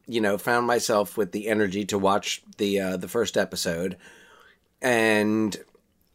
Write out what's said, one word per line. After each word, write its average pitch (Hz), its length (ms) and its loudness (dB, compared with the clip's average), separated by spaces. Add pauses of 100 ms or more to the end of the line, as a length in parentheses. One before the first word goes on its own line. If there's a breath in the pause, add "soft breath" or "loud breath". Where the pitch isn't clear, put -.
you 117 140 -2
know, 101 160 2
found 120 300 0
myself 110 500 2
with 101 140 -2
the 104 160 -6
energy 104 380 0
to 101 120 -2
watch 98 460 0 (140)
the, 101 220 0
uh, 92 180 -2
the 92 100 -8
first 113 300 -2
episode. 90 600 -4 (840 loud breath)
And 110 720 2 (600)